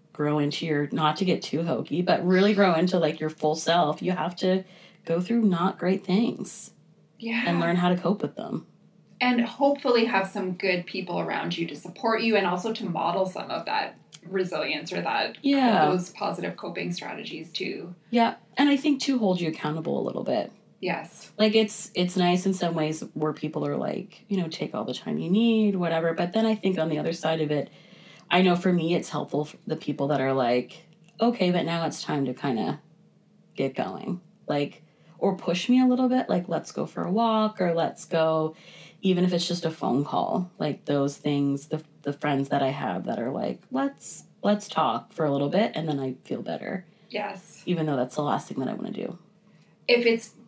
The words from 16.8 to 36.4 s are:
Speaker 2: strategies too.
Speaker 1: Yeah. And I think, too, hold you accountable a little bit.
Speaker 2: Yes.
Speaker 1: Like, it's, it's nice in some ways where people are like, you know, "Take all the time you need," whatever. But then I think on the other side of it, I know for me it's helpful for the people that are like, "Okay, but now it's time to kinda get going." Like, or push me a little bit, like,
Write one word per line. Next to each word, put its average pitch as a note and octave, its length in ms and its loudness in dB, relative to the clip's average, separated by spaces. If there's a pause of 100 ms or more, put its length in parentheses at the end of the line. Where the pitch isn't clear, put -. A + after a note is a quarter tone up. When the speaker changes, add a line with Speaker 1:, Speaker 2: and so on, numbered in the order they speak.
Speaker 2:
strategies - 600 -10
too. E3+ 420 -8 (140)
Speaker 1:
Yeah. A3+ 260 2 (220)
And C#4+ 120 4
I C#4+ 60 4
think, C#4 260 0
too, C4+ 160 0
hold F#3 220 2
you E3+ 80 0
accountable D#3 520 -4
a - 60 -2
little - 200 -4
bit. - 260 -2 (300)
Speaker 2:
Yes. - 560 -6
Speaker 1:
Like, G#3+ 180 4
it's, - 400 2
it's F3+ 220 0
nice F3+ 280 2
in F#3+ 80 2
some E3+ 220 -2
ways D#3 260 0 (120)
where D3+ 200 -2
people D3+ 320 -6
are C#3+ 120 -2
like, - 500 -6
you G3 100 -2
know, E3 120 -2
"Take - 260 -6
all A2 80 -4
the B2+ 100 -6
time D#3 240 -6
you E3 140 -2
need," A3 460 4
whatever. E3 360 0
But F3+ 200 -2
then A3+ 120 2
I A3 80 2
think G3 240 0
on D#3+ 120 0
the D3+ 100 0
other E3 140 -2
side D#3+ 280 -2
of D3 80 0
it, D3 200 0 (600)
I F3+ 120 4
know F3+ 160 6
for F#3 160 2
me E3+ 200 2
it's - 160 -2
helpful D3 360 -2
for - 200 -18
the D#3+ 120 -4
people C#3+ 320 -4
that C#3+ 120 2
are C3+ 120 0
like, B2 400 2 (460)
"Okay, A3+ 300 2
but F3 160 2
now E3 220 0
it's - 160 -6
time C#3+ 220 0
to B2+ 100 -4
kinda A#2 460 -2 (760)
get C3+ 180 -2
going." - 460 -6 (280)
Like, D3 360 -2 (340)
or G3 200 2
push - 320 -2
me B3+ 120 8
a B3+ 60 6
little B3+ 220 4
bit, B3+ 200 2
like, F3+ 200 0